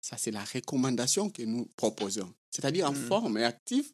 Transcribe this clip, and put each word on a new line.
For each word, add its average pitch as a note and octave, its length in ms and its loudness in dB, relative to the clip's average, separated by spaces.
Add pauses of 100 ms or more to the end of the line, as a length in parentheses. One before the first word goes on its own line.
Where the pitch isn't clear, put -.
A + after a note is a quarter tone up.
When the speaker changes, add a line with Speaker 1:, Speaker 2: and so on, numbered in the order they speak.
Speaker 1:
Ça, - 160 -10
c'est - 140 -4
la G#2 120 -6
recommandation B2+ 840 2
que - 140 -8
nous A2+ 220 -2 (100)
proposons. G#2 580 0 (180)
C'est-à-dire D#3 380 0
en C#3+ 40 0
Speaker 2:
Mm. C3 140 -4
Speaker 1:
forme F#3 300 2
et A#2 60 2
actif A#3+ 500 0